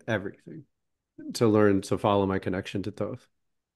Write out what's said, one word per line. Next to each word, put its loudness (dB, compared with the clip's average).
everything -6
to 2
learn 6
to -4
follow 2
my 0
connection -4
to -6
Thoth. -8